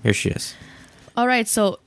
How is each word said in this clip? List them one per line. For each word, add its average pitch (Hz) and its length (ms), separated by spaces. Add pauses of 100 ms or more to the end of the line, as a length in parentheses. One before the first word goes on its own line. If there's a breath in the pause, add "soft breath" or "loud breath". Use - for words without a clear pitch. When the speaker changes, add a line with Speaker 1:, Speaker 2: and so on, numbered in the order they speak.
Speaker 1:
here 104 120
she - 160
is. - 240 (600 loud breath)
Speaker 2:
All 240 100
right, 247 220
so 202 380